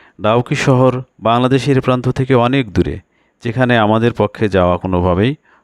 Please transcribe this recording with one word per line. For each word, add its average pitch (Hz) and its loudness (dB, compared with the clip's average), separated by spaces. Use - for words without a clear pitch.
ডাউকি 117 0
শহর 127 2
বাংলাদেশের 123 0
প্রান্ত 127 -2
থেকে 131 -2
অনেক 120 0
দূরে, 87 -2
যেখানে 120 0
আমাদের 113 2
পক্ষে 104 -2
যাওয়া 90 2
কোনোভাবেই 90 0